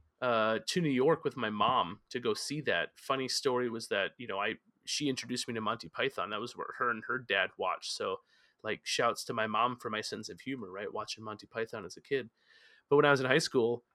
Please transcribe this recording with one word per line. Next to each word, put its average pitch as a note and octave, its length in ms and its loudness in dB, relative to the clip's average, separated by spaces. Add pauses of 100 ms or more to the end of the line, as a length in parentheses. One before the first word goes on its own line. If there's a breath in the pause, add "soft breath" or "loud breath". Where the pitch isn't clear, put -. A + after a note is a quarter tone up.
(220)
uh, A2 440 4
to - 140 0
New D#3+ 100 2
York C#3 340 4
with C3+ 120 -2
my A2+ 140 0
mom G#2+ 500 2 (100)
to B2 100 -4
go A#2 140 2
see D3 280 -6
that. F2+ 340 0
Funny C3+ 320 -2
story B2 400 0
was A2+ 200 -6
that, G2 280 0
you A#2+ 120 -12
know, G2 100 -4
I, G#2 160 0 (300)
she - 240 -2
introduced B2 400 -4
me A#2+ 60 -4
to A2+ 60 -2
Monty G#2+ 280 -2
Python. A#2 420 -2
That G#2 100 -4
was - 160 -8
what - 120 -6 (100)
her B2 120 2
and A2 180 -4
her B2 100 -2
dad G2 400 2
watched. F#2 340 -4
So, G2 260 -4 (440)
like, G#2+ 220 -4
shouts A#2+ 400 0
to B2+ 100 -6
my A2 140 0
mom A#2 280 2
for A#2+ 140 -6
my G#2+ 120 -2
sense G#2 260 -8
of F2+ 120 -12
humor, B2 300 -8
right? G2 220 -8
Watching G#2+ 320 -8
Monty G#2 220 -10
Python A2+ 380 -8
as F2 120 -8
a - 40 -20
kid. B2+ 300 -4 (580 soft breath)
But C#3+ 80 6
when D3 80 8
I C#3+ 60 8
was C3+ 100 6
in C3 60 0
high C3+ 120 6
school, A#2+ 460 2 (100)